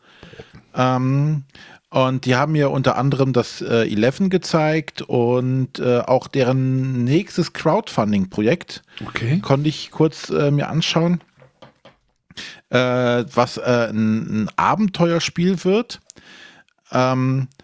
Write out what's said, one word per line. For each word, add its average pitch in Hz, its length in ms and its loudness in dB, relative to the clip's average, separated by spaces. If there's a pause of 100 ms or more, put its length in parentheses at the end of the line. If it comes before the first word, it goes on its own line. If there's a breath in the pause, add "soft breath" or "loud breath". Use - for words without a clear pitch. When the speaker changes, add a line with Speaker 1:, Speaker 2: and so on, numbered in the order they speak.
(720 loud breath)
Speaker 1:
Ähm, 131 720 0 (480 loud breath)
und 131 340 0
die 127 100 2
haben 151 180 0
mir 143 180 2
unter 135 260 0
anderem 135 360 2
das, - 280 -2
äh, 117 260 2
Eleven 131 440 0
gezeigt 160 720 -2
und, 127 760 0
äh, 123 200 2
auch 123 280 0
deren 131 760 0
nächstes 160 500 0
Crowdfunding-Projekt 107 1300 0 (260 loud breath)
Speaker 2:
Okay. 127 340 -2
Speaker 1:
konnte 143 280 2
ich - 220 -8
kurz, - 400 0
äh, 151 180 2
mir 143 200 0
anschauen. 165 520 0 (1500 loud breath)
Äh, 123 540 2 (100)
was, 120 240 2
äh, 120 340 0
ein, 110 520 0
ein 92 140 -4
Abenteuerspiel 170 1040 0
wird, 202 380 -2 (880 loud breath)
ähm, 131 560 0 (160 loud breath)